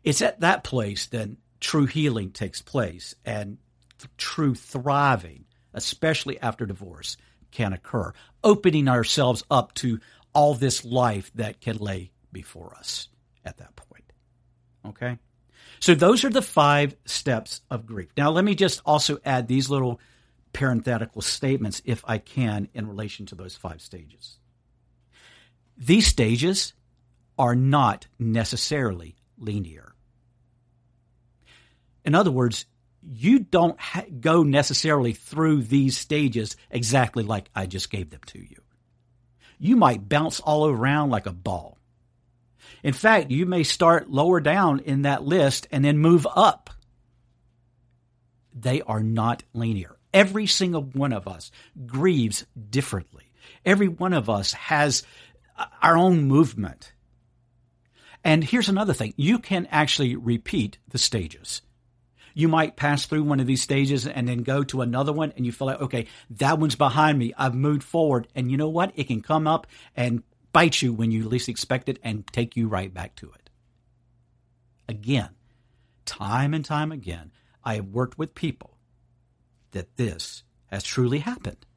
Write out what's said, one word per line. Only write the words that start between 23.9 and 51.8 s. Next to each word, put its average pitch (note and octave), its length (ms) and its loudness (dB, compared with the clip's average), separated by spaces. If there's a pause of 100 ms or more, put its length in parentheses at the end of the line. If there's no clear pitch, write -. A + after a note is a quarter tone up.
These E3 300 4
stages B2+ 680 2 (680)
are B2 160 2
not C3 520 2 (120)
necessarily A2+ 1000 -4 (220)
linear. F#2 560 -10 (2000)
In C#3+ 100 2
other F#3 180 6
words, B2 340 0 (360)
you D#3 360 4
don't F3 420 2
ha-, - 240 -8 (160)
go D#3+ 220 4
necessarily C#3+ 680 2
through D3+ 500 0
these C3 340 2
stages B2 600 -2 (140)
exactly A#2+ 520 0
like G#2 320 -4
I G2 120 -4
just F#2+ 240 -8
gave F#2 200 -8
them D2 160 -20
to - 120 -20
you. - 240 -20 (960)
You G3+ 180 4
might A#2+ 320 4
bounce D3 320 0
all D3+ 280 2
around C#3 420 2
like G#2+ 160 -2
a G2 60 -8
ball. F2 460 -8 (1040)
In C#3+ 100 0
fact, F#3+ 380 4
you D3+ 160 0
may F3+ 160 0
start E3+ 480 4
lower E3 300 4
down D3+ 400 2
in C#3 220 -2
that C#3+ 220 0
list C#3+ 480 2
and C#3 120 2
then D3 140 4
move D#3+ 360 6
up. - 360 4 (1800)
They B2+ 280 -2
are A2 200 -2
not A2+ 400 0 (100)
linear. A2+ 440 -4 (160)
Every G3 340 4
single F3 360 0
one C3+ 300 -2
of G2+ 140 -6
us F#2 240 -14 (360)